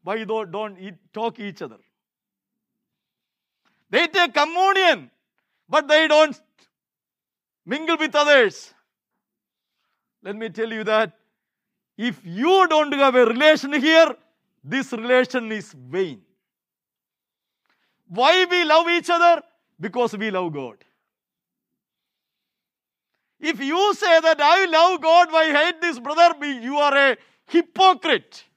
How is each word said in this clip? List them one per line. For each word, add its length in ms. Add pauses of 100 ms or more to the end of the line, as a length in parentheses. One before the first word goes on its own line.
Why 220
don't, 260
don't 280
eat, 160 (180)
talk 260
each 240
other? 160 (2000)
They 180
take 260
communion, 760 (580)
but 180
they 220
don't 320 (1200)
mingle 340
with 160
others. 580 (1500)
Let 140
me 120
tell 240
you 120
that 280 (840)
if 280
you 440
don't 260
have 200
a 120
relation 480
here, 420 (480)
this 280
relation 600
is 200
vain. 500 (1900)
Why 380
we 180
love 240
each 220
other? 320 (360)
Because 380
we 140
love 220
God. 260 (2500)
If 200
you 340
say 260
that, 200
"I 260
love 340
God, 340
I 180
hate 280
this 180
brother," 360 (120)
you 320
are 180
a 200 (300)
hypocrite. 1000 (120)